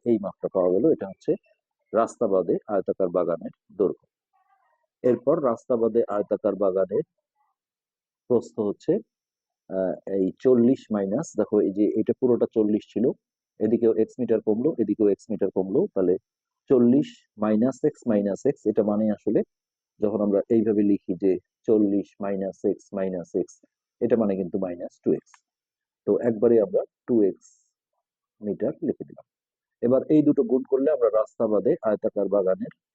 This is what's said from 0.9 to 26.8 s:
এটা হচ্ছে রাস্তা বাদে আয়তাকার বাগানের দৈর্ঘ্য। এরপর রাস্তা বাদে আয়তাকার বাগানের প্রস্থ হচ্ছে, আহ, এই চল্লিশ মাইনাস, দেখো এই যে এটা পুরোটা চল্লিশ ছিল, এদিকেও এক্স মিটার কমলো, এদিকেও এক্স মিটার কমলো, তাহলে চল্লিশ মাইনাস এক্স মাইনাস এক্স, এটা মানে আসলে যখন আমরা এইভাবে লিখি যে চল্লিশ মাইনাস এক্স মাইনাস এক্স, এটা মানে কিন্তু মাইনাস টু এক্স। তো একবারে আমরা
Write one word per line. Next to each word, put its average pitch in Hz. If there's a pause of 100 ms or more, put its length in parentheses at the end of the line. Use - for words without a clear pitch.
এটা 98
হচ্ছে - (600)
রাস্তা 113
বাদে 95 (120)
আয়তাকার 95
বাগানের 85 (240)
দৈর্ঘ্য। - (1000)
এরপর 127 (140)
রাস্তা 113
বাদে 113
আয়তাকার 101
বাগানের 95 (1200)
প্রস্থ 117
হচ্ছে, 104 (800)
আহ, 92 (240)
এই 95
চল্লিশ 127
মাইনাস, 104 (100)
দেখো 104
এই 98
যে 104 (160)
এটা 110
পুরোটা 120
চল্লিশ 104
ছিল, 107 (560)
এদিকেও 110
এক্স 110
মিটার 110
কমলো, 117
এদিকেও 104
এক্স -
মিটার 98
কমলো, 98
তাহলে 92 (560)
চল্লিশ 127 (300)
মাইনাস 110
এক্স -
মাইনাস 101
এক্স, -
এটা 107
মানে 104 (120)
আসলে 123 (600)
যখন 104
আমরা 101
এইভাবে 107
লিখি 101
যে 95 (340)
চল্লিশ 101 (120)
মাইনাস 98
এক্স 98
মাইনাস 92
এক্স, 90 (460)
এটা 107
মানে 101
কিন্তু 95
মাইনাস 90 (100)
টু -
এক্স। - (720)
তো 104 (100)
একবারে 117
আমরা 101 (240)